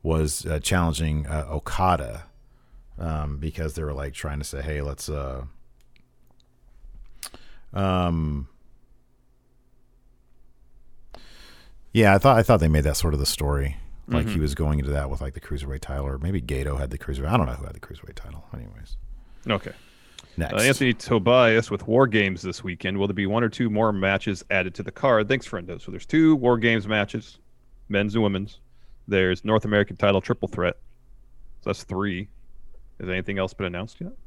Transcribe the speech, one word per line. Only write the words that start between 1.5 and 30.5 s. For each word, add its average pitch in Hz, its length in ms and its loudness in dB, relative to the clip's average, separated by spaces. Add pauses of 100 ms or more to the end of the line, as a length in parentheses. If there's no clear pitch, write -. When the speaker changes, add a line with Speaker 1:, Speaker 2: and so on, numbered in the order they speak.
Speaker 1:
um, 76 400 -4
because 78 360 -6
they 80 100 -6
were, 73 80 -6
like, 69 220 -8
trying 73 260 -8
to 71 60 -8
say, 69 160 -10
"Hey, 73 200 -4
let's, 71 280 -8
uh," 67 340 -6 (2250)
um, 85 760 0 (3500)
yeah, 104 220 8
I 98 40 8
thought, 123 200 8
I 113 60 6
thought 107 160 6
they 80 80 4
made 76 160 4
that 73 140 2
sort 78 160 2
of 69 60 0
the 69 60 0
story. 71 520 -2 (300)
Like, 117 200 0
he 104 60 -2
Speaker 2:
Mm-hmm. 82 80 2
Speaker 1:
was 73 120 2
going 76 260 0
into 67 120 -2
that 69 180 -2
with, 65 100 -6
like, 67 140 -8
the - 80 -12
cruiserweight 69 400 -6
title, 69 240 -6
or 67 140 -4
maybe 87 200 -2
Gato 69 380 -4
had 65 140 -4
the 65 60 -6
cruiserweight. 67 300 -6
I 113 100 2
don't 78 100 2
know 60 60 -6
who 67 120 -10
had - 80 -12
the - 60 -16
cruiserweight - 360 -18
title. - 380 -14
Anyways. 53 440 -12 (520)
Speaker 2:
Okay. 101 220 -2 (680)
Speaker 1:
Next. 82 160 -2
Speaker 2:
Uh, - 40 0
Anthony 127 360 4
Tobias 113 760 4
with 98 160 -6
War 123 180 6
Games 98 380 0
this 92 200 -8
weekend. 92 360 -4
Will 101 80 2
there 95 80 -2
be 98 100 0
one 110 180 0
or 113 60 2
two 117 200 -2
more 107 220 2
matches 98 600 0
added 92 240 0
to 104 80 -10
the - 80 -10
card? 110 360 2
Thanks, 127 200 0
friendo. 87 340 -10
So - 80 -14
there's 92 160 -12
two 156 300 6
War 123 240 4
Games 110 280 2
matches, 107 520 -2 (500)
men's 101 240 0
and 113 100 4
women's. 98 360 -2 (480)
There's 92 360 2
North 107 220 4
American 104 300 2
title 98 260 4
triple - 280 -4
threat. 87 280 -2 (840)